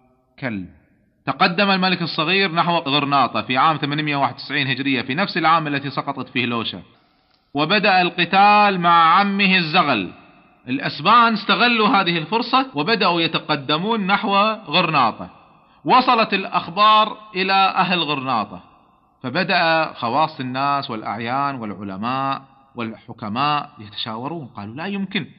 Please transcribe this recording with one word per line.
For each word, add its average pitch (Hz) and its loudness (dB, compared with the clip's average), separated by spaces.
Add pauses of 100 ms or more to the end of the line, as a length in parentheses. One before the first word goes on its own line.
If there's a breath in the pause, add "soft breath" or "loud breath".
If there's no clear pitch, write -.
(400)
كلا. 98 -8 (460)
تقدم 190 0
الملك 185 0
الصغير 175 0
نحو 170 0
غرناطة 139 0
في 127 -2
عام 147 4
ثمانمية 147 -4
وواحد 127 0
وتسعين 135 -4
هجرية، 131 -2
في 139 -4
نفس 190 -2
العام 165 2
التي 139 -4
سقطت 139 -8
فيه 120 -2
لوشة، 110 -4 (720)
وبدأ 185 2
القتال 196 4
مع 170 6
عمه 196 2
الزغل. 147 0 (560)
الأسبان 190 2
استغلوا 214 2
هذه 180 2
الفرصة 233 0
وبدأوا 175 0
يتقدمون 165 -2
نحو 196 0 (320)
غرناطة. 143 0 (560 soft breath)
وصلت 226 4
الأخبار 208 0 (180)
إلى 190 0
أهل 190 2
غرناطة، 131 -4 (600)
فبدأ 165 0
خواص 143 -2
الناس 135 -2
والأعيان 120 -4
والعلماء 110 -6 (340)
والحكماء 117 -4 (100)
يتشاورون، 120 -10
قالوا: 107 -14
"لا 165 -10
يمكن، 196 -6 (120)